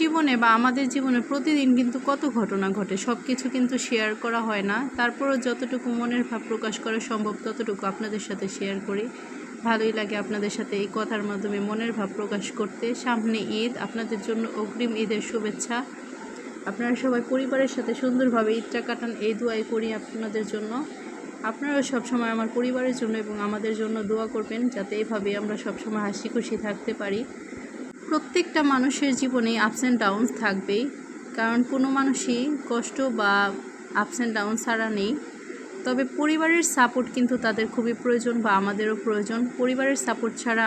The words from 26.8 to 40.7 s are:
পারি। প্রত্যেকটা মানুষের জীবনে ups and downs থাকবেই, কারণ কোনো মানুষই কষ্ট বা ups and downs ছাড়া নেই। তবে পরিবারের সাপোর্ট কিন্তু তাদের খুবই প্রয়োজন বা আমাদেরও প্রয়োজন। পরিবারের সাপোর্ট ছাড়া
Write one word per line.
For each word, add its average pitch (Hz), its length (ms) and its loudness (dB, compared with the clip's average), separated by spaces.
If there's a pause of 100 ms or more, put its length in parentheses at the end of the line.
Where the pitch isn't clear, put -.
পারি। 202 200 -2 (880)
প্রত্যেকটা 320 520 0 (120)
মানুষের 269 480 4
জীবনে 247 320 2 (140)
ups - 220 0
and 247 160 6
downs 208 260 2 (120)
থাকবেই, 202 420 2 (520)
কারণ 226 220 2 (140)
কোনো 269 160 4 (100)
মানুষই 254 420 2 (300)
কষ্ট 233 260 -2 (240)
বা 202 120 4 (720)
ups - 200 -4
and 233 140 0
downs 214 280 0
ছাড়া 226 240 0 (100)
নেই। 202 140 2 (720)
তবে 254 180 2 (160)
পরিবারের 320 460 4 (100)
সাপোর্ট 247 320 4 (100)
কিন্তু 247 180 4 (100)
তাদের 220 300 2
খুবই 233 280 2
প্রয়োজন 240 320 2 (100)
বা 220 60 2 (100)
আমাদেরও 208 340 0 (100)
প্রয়োজন। 214 360 0 (180)
পরিবারের 254 460 2
সাপোর্ট 226 380 0
ছাড়া 226 240 2